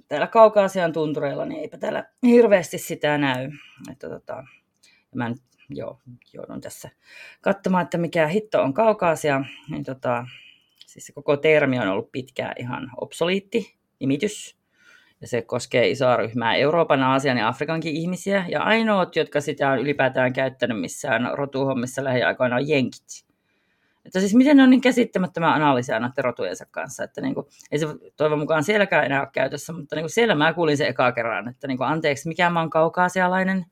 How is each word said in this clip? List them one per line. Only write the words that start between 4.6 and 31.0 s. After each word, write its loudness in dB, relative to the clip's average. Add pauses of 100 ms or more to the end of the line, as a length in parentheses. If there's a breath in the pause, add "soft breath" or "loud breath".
mä -4
nyt, -8 (280)
joo, -12 (340)
joudun -14
tässä -16 (520 loud breath)
katsomaan, 0
että -6
mikä 0
hitto 0
on 0
Kaukaasia. 2 (260 loud breath)
Niin -8
tota, -4 (600 loud breath)
siis -20
se -20
koko 0
termi 2
on -2
ollut -4
pitkään -8
ihan -10
obsoliitti -4 (220)
nimitys. -4 (640 soft breath)
Ja -18
se -2
koskee 0
isoa 2
ryhmää -2
Euroopan, 2
Aasian 0
ja 0
Afrikankin -4
ihmisiä. -4
Ja -2
ainoat, 2
jotka 0
sitä -2
on 0
ylipäätään 0
käyttänyt -4
missään -4
rotuhommissa -4
lähiaikoina, 0
on -2
jenkit. -2 (1040)
Että -4
siis 2
miten 8
ne 10
on 8
niin 8
käsittämättömän 0
analyseja 2
noiden -4
rotujensa -4
kanssa, -10
että -12
niinku, -6 (220 loud breath)
ei -2
se -2 (300)
toivon 0
mukaan 0
sielläkään 2
enää 0
ole -6
käytössä, -4
mutta -10
niinku -4
siellä 2
mä 2
kuulin 0
sen 0
ekaa 2